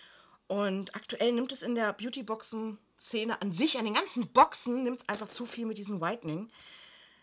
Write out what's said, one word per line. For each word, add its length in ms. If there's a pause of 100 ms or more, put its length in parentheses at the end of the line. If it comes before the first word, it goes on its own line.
(480)
Und 480
aktuell 380
nimmt 180
es 100
in 140
der 180
Beauty-Boxen-Szene 1500
an 100
sich, 260
an 80
den 100
ganzen 360
Boxen, 520
nimmt's 260
einfach 200
zu 160
viel 200
mit 120
diesem 220
Whitening. 500 (720)